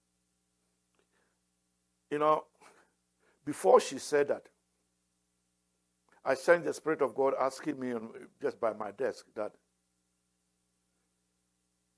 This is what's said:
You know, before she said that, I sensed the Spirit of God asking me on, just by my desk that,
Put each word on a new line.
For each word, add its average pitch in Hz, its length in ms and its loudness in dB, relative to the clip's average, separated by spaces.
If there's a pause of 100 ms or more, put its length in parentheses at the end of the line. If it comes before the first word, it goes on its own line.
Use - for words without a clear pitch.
(2000)
You 147 80 -2
know, 151 260 2 (1000)
before - 340 6
she 135 200 -4
said 143 300 0
that, 107 180 -6 (1800)
I 135 100 2
sensed 170 300 2
the 147 80 -2
Spirit 151 280 -4
of 120 140 0
God 135 240 0
asking 135 400 -4
me 127 140 -6
on, 113 160 -8 (320)
just 135 180 -4
by 110 140 -2
my 107 180 -10
desk 107 340 -6 (100)
that, 107 160 -8 (2500)